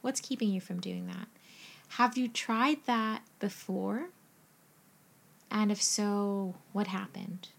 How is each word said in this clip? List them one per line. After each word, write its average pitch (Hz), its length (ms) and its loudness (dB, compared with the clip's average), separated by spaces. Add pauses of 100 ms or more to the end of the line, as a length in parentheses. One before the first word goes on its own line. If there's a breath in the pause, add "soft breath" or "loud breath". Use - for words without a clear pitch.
what's 262 180 -2
keeping 233 300 0
you 185 100 0
from 180 200 -6
doing 180 260 -6
that? 180 220 -8 (600 loud breath)
Have 240 280 4
you 254 80 2
tried 240 600 2
that 220 360 0 (160)
before? 196 680 -2 (1400)
And 214 220 4
if 208 100 0
so, 202 760 2 (160)
what 196 160 0
happened? 190 720 -8